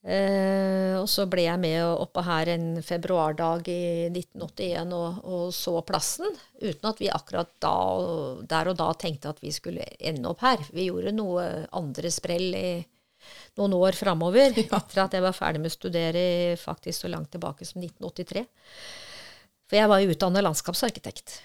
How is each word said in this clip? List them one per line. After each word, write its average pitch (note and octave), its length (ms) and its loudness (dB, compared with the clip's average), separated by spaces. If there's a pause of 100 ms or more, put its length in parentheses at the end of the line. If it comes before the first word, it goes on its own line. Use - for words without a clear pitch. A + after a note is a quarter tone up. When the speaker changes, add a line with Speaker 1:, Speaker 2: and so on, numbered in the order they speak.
Speaker 1:
Eh, F#3+ 960 2
og G3+ 80 -2
så G3 220 2
ble F3+ 140 4
jeg E3+ 160 2
med E3 260 2
oppe E3+ 360 0
her E3 260 2
en E3 340 -2
februardag E3+ 840 0
i E3+ 420 -2
nitten F3 320 -8
åttién F3 500 -4
og, E3+ 320 -4
og F3+ 300 -4
så E3+ 320 -2
plassen, - 400 -2 (340)
uten F3+ 300 -6
at G#3+ 80 -6
vi G3 100 0
akkurat - 400 -2 (120)
da, E3+ 840 -2
der D#3+ 260 0
og F#3 80 -2
da E3 160 0
tenkte D#3 380 -6
at - 100 -12
vi D3+ 120 -8
skulle E3+ 340 -8 (140)
ende E3 280 -4
opp E3+ 120 -6
her. B3 180 4 (160)
Vi F3+ 160 -2
gjorde F#3 240 -2
noe F3+ 580 -2
andre E3+ 380 -4
sprell F3 440 -2
i F3+ 300 -4 (720)
noen G3+ 180 2
år F#3 200 6
fremover, G3 580 6
Speaker 2:
<laughs> G#3+ 40 0
Ja. A3 220 2
Speaker 1:
etter - 260 0
at - 80 -2
jeg F#3 100 2
var F#3 100 4
ferdig D#3 280 -2
med D#3+ 100 -2
å - 80 -10
studere F3 800 2
faktisk - 480 -8
så - 20 -4
langt D#3 220 -6
tilbake E3+ 340 -8
som F3 160 -12
nitten F3 240 -12
åttitre. F3+ 400 -8 (1200)
For G3+ 80 2
jeg G#3+ 120 8
var G3 120 8
jo G3 120 4
utdannet F#3 300 2
landskapsarkitekt. - 1040 -4